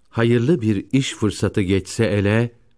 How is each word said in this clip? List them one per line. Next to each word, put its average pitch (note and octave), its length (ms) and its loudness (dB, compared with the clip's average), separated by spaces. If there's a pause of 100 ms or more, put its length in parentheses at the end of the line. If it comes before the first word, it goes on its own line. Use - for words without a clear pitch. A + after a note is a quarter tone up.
hayırlı A#2+ 520 2
bir G#2+ 300 0
iş C3+ 220 -2
fırsatı G#2 480 -2
geçse F#2+ 440 -2
ele, G#2 500 0 (220)